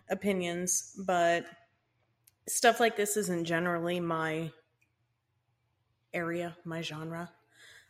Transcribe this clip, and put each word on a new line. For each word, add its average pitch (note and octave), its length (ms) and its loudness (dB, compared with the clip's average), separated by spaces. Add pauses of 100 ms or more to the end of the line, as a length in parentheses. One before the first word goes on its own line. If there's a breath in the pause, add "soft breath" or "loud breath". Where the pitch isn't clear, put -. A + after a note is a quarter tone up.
(100)
opinions, F3+ 840 -2 (120)
but E3+ 380 4 (1000)
stuff A3+ 320 4
like A3+ 180 4
this G#3 200 0
isn't F3+ 300 0
generally E3+ 540 0
my D#3+ 500 -2 (1600)
area, E3+ 520 -4
my E3 180 -6
genre. D#3+ 480 -8 (580 soft breath)